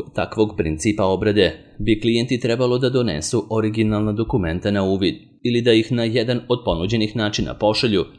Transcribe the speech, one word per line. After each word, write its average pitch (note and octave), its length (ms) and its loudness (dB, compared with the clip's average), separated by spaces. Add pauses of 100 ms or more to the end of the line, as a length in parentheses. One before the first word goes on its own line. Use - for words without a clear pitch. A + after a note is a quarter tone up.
(160)
takvog G#2 420 -2
principa F#2+ 480 0
obrade F#2+ 720 0
bi G#2+ 220 0
klijenti A#2 380 0
trebalo B2 380 0
da B2+ 120 0
donesu A#2 600 -2
originalna G#2+ 640 0
dokumenta G2+ 600 -2
na G2+ 120 2
uvid F#2+ 320 0 (280)
ili A#2+ 180 0
da A#2 120 4
ih A2+ 180 2
na A#2+ 120 0
jedan A#2 440 -2
od B2 180 0
ponuđenih G#2 500 0
načina G#2 380 -2
pošalju G#2+ 520 2 (140)